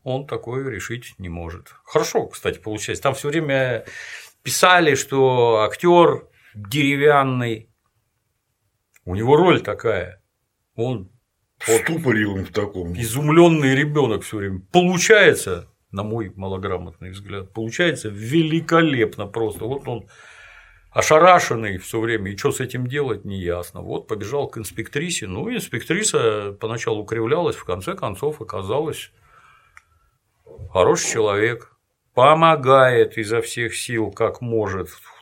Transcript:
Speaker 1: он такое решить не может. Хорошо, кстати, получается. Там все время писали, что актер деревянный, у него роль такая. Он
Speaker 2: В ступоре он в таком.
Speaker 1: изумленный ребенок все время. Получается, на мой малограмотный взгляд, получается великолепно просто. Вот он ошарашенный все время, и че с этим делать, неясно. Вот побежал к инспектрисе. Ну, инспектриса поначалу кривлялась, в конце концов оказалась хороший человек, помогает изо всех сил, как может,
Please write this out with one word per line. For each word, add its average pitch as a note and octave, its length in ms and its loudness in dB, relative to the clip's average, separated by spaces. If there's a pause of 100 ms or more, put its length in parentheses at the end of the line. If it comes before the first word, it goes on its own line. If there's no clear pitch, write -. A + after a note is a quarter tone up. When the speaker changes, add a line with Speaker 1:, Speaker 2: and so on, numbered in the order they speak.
Speaker 1:
он - 240 -6
такое B2+ 440 -8
решить A#2 480 -12
не F#2 100 -12
может. E2+ 460 -12 (100)
Хорошо, - 440 -2
кстати, - 300 -6
получается. G#2 440 -8
Там C3+ 100 0
все C#3+ 160 -8
время C3+ 560 -2 (580)
писали, E3+ 520 4
что B2 760 4
актер E3+ 600 4 (240)
деревянный, C3+ 1120 0 (1400)
у F2+ 100 -6
него A#2+ 220 4
роль D#3+ 240 4
такая. G2 640 -4 (520)
Он A2+ 360 -6 (480)
Speaker 2:
В - 120 -6
ступоре A2+ 560 2
он F#2+ 200 -6
в - 40 -18
таком. F#2 440 -6
Speaker 1:
изумленный D3 800 4
ребенок C#3 480 0
все - 160 -8
время. G2 220 -6 (120)
Получается, F3 960 4 (260)
на G2 80 -4
мой G#2+ 340 -6
малограмотный F#2 720 -8
взгляд, G2 420 -14
получается A2+ 560 -4
великолепно D3 1160 0
просто. G#2+ 400 -6
Вот C#3 200 -8
он A#2+ 220 -8 (840)
ошарашенный D#3 840 4
все A2+ 240 -6
время, A2 300 -2
и G2+ 60 -10
че C#3 140 -2
с C3+ 100 -6
этим B2+ 260 -6
делать, B2 400 -6
неясно. F2 560 -8
Вот G#2+ 260 -10
побежал A2+ 400 -6
к - 80 -16
инспектрисе. A#2+ 720 -8
Ну, A#2 280 -8
инспектриса A#2+ 1040 -2
поначалу A2 460 -6
кривлялась, A#2 520 -2
в - 80 -18
конце F#2 300 -6
концов - 460 -6
оказалась A2+ 680 -8 (1600)
хороший F#2+ 400 0
человек, G#2+ 640 -2 (380)
помогает C3 1040 4
изо A2+ 220 -2
всех A#2 360 -6
сил, A2 340 -4
как - 300 -2
может, G2+ 480 -4 (340)